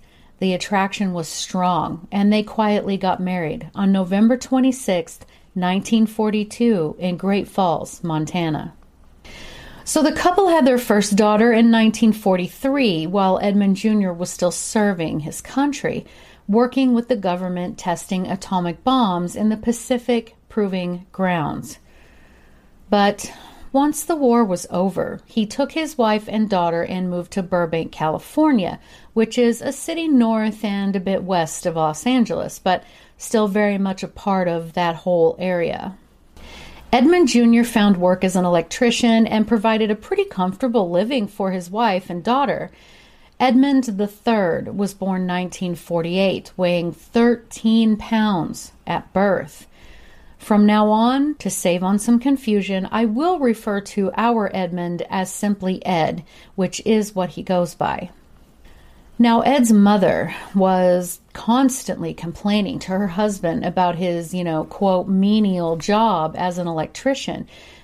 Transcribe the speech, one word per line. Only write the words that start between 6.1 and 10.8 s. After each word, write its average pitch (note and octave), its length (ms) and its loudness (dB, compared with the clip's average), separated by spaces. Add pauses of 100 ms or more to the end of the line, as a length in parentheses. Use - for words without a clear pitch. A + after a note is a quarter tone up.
in F3+ 180 -4
Great G3 320 -2
Falls, - 560 -2
Montana. D#3+ 680 -2 (1120)
So - 180 0
the D4+ 100 2
couple F4+ 360 2
had D#4+ 180 4
their B3+ 140 4
first G3+ 360 0